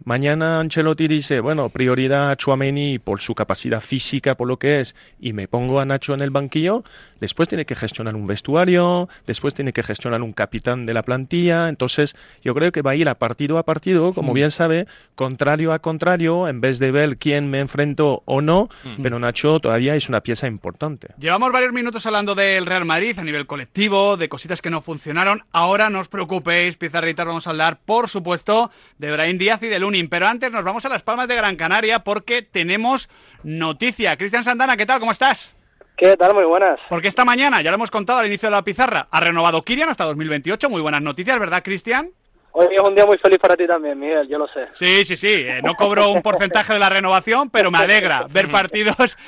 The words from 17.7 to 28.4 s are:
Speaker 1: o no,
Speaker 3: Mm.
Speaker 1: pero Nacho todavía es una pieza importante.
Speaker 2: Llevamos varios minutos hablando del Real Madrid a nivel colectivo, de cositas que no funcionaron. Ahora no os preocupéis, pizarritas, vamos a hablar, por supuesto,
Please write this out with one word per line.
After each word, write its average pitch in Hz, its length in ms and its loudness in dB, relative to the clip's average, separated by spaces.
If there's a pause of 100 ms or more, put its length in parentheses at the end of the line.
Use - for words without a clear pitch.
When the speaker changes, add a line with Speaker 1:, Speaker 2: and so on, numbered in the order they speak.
Speaker 1:
o 135 160 0
no, 175 260 2 (160)
Speaker 3:
Mm. 127 200 -12
Speaker 1:
pero 120 160 -2
Nacho 147 420 0
todavía 123 340 2
es 143 140 -2
una 117 100 0
pieza 120 280 -4
importante. 120 680 -10
Speaker 2:
Llevamos 196 360 0
varios 254 180 2
minutos 233 340 -6
hablando 208 300 -2
del 190 300 2
Real 180 180 -2
Madrid 175 360 -2
a 175 40 -8
nivel 147 220 -6
colectivo, 196 720 0
de 165 100 -2
cositas 160 340 -8
que 170 80 -8
no 160 120 -4
funcionaron. 170 600 -2 (100)
Ahora 196 360 2
no 196 120 -4
os - 80 -10
preocupéis, 175 640 -2
pizarritas, 165 500 -4
vamos 165 220 -8
a 170 40 -6
hablar, 156 340 0
por 226 240 0
supuesto, 208 600 -2 (280)